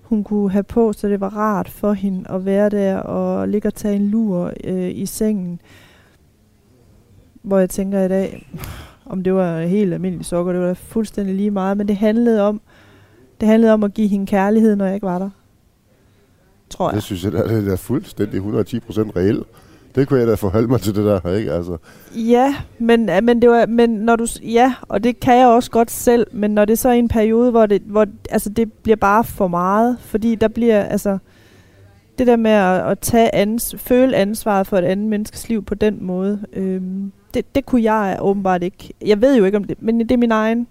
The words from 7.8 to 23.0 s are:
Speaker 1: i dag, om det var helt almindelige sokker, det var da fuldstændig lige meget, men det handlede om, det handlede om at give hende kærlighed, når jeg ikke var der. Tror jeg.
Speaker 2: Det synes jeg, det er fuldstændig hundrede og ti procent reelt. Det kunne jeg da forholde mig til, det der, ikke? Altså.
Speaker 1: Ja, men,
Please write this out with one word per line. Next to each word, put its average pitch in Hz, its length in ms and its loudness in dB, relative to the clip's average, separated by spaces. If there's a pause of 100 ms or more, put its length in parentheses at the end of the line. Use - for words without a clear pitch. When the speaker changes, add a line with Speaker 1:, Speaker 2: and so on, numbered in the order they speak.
Speaker 1:
i 185 40 0
dag, 190 420 -4 (560)
om 190 180 -8
det 185 100 0
var 170 280 0
helt 180 320 0
almindelige 165 320 -6
sokker, 175 280 -2
det 180 80 -2
var 180 60 0
da 180 60 -2
fuldstændig 202 640 -6
lige 208 160 -2
meget, 196 260 -2
men 208 100 -4
det 208 100 0
handlede 220 440 2
om, 208 200 0 (760)
det 214 80 0
handlede 226 260 6
om 214 100 2
at 202 100 -2
give 214 140 0
hende 196 180 -2
kærlighed, 208 500 2
når 196 100 -2
jeg 190 100 -2
ikke 202 120 -6
var 180 120 -4
der. 196 100 -6 (1400)
Tror 180 200 -4
jeg. 101 60 -4
Speaker 2:
Det 107 80 -2
synes 90 200 -8
jeg, 98 80 -2
det 104 400 -2
er 92 40 0
fuldstændig 107 640 -6
hundrede 107 220 -4
og 98 60 -2
ti 117 120 -6
procent 107 360 -6
reelt. 95 280 0 (520)
Det 139 120 2
kunne 131 120 2
jeg 117 80 2
da 110 80 4
forholde 104 320 0
mig 120 140 0
til, 98 140 -2
det 104 100 0
der, 92 260 0
ikke? 98 200 -4
Altså. 87 260 -6 (380)
Speaker 1:
Ja, 240 400 2 (240)
men, 233 300 2 (140)